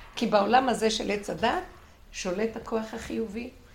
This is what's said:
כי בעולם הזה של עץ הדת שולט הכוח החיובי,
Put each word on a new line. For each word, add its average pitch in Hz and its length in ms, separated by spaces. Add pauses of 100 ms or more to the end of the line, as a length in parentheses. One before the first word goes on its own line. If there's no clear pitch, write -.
(160)
כי 233 120
בעולם 214 420
הזה 220 200
של 214 220
עץ 208 180
הדת 240 340 (480)
שולט 202 440
הכוח 220 380
החיובי, 226 560 (240)